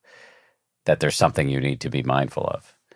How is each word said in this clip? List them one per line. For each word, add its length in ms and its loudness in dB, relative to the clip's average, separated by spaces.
that 140 2
there's 160 0
something 320 2
you 120 0
need 220 -2
to 80 -6
be 120 -2
mindful 420 0
of. 300 -6